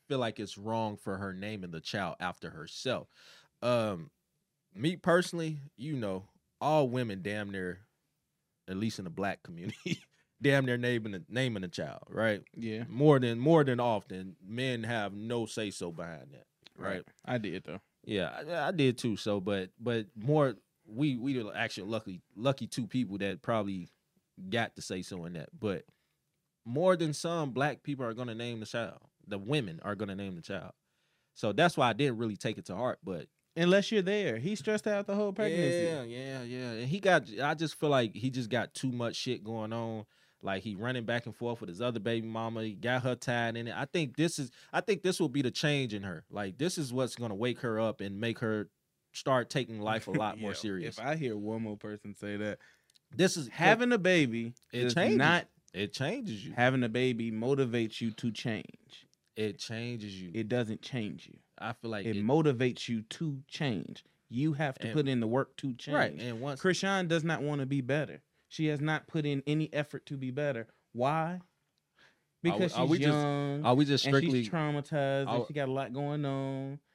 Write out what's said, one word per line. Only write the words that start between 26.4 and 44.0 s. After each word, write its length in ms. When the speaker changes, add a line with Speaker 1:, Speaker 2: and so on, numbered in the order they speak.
Speaker 1:
more 320
than 180
some, 380
black 300
people 220
are 100
gonna 200
name 260
the 60
child. 320
The 120
women 440
are 120
gonna 200
name 220
the 60
child. 300
So 180
that's 240
why 120
I 40
didn't 260
really 180
take 220
it 80
to 100
heart. 260
But 240
Speaker 2:
Unless 340
you're 120
there, 360
he 160
stressed 320
out 200
the 100
whole 160
pregnancy. 520
Speaker 1:
yeah, 200
yeah, 380
yeah. 300
And 160
he 120
got, 240
I 120
just 200
feel 140
like 260
he 160
just 200
got 240
too 180
much 240
shit 260
going 300
on. 320
Like, 200
he 140
running 280
back 220
and 80
forth 260
with 80
his 140
other 160
baby 300
mama. 340
He 120
got 280
her 140
tied 400
in 100
it. 100
I 100
think 300